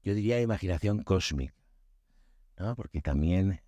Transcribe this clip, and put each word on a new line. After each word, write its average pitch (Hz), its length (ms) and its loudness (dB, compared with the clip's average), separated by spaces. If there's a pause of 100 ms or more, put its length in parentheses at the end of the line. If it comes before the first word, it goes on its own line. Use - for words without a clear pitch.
yo 101 100 -2
diría 107 280 2
imaginación 104 600 0
cósmica, 76 520 0 (1040)
¿no? 98 180 -4
Porque 71 260 -8
también 87 680 2